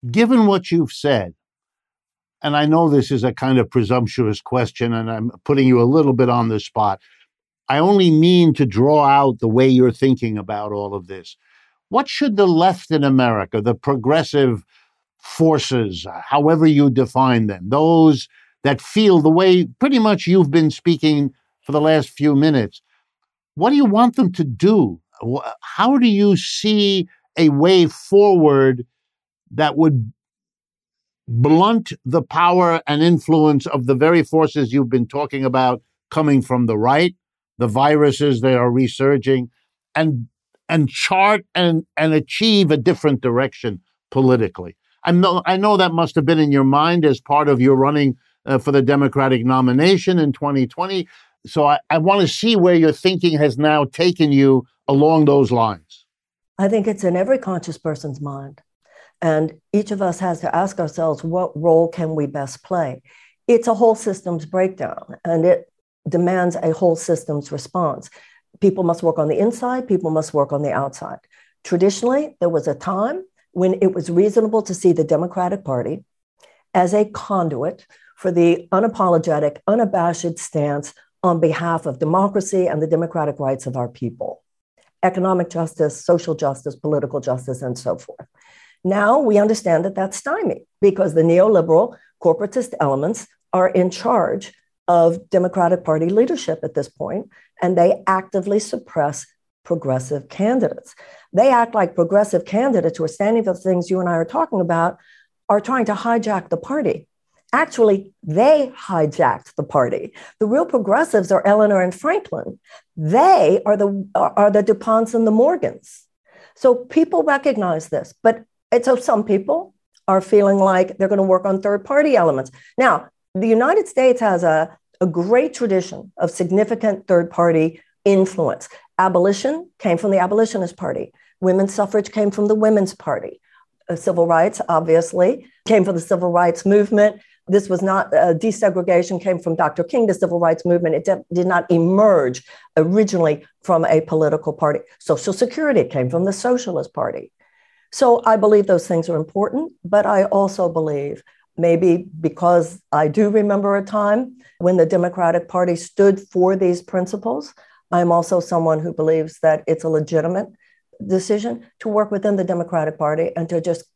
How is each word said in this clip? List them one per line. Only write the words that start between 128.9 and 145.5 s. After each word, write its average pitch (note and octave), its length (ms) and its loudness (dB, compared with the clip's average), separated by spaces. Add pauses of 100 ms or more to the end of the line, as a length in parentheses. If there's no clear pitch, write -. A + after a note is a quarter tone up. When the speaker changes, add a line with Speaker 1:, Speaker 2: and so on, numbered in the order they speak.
Speaker 2:
Abolition G3 720 0 (100)
came F3 180 0
from G3 140 -2
the F#3+ 80 2
Abolitionist F#3+ 560 -2
Party. - 380 -10 (260)
Women's G3 340 0
suffrage G3+ 380 -4
came G#3 200 -2
from G#3 160 -4
the G#3+ 80 2
Women's G#3+ 400 0
Party. - 460 -8 (480)
Uh, E3+ 60 -4
civil E3+ 320 0
rights, E3+ 420 2
obviously, E3+ 760 0 (220)
came G#3 160 4
from F#3+ 120 -2
the E3 60 -4
civil F3 300 -2
rights F3 340 0
movement. G#3 560 2 (260)
This G3 200 0
was F3+ 140 -2
not, F#3+ 320 -2
uh, E3+ 200 4
desegregation F3+ 880 -2
came F#3 180 -2
from E3+ 160 -4
Doctor E3 280 -2
King, A3+ 240 0
the G3 60 2
civil F3 260 -2
rights E3 260 0
movement. F3 300 0
It D#3+ 100 -4
de-, D3 280 -2
did F3 140 0
not F3 220 -2
emerge E3+ 760 2 (320)
originally E3+ 680 0 (180)
from E3 220 0
a D#3+ 160 2
political D#3 520 -2
party. D3+ 260 -2 (200)
Social E3 340 -4
Security B3 500 0